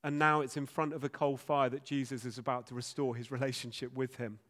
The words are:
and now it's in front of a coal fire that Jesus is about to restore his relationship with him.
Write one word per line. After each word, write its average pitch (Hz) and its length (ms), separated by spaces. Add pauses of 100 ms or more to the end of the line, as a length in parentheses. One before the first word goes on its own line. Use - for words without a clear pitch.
and 147 160
now 151 220
it's 135 160
in 143 80
front 151 280
of 143 100
a 139 60
coal 139 280
fire 139 320
that 139 160
Jesus 131 400
is 117 120
about 123 300
to 123 80
restore 123 400
his 120 160
relationship 127 640
with 131 220
him. 107 220 (100)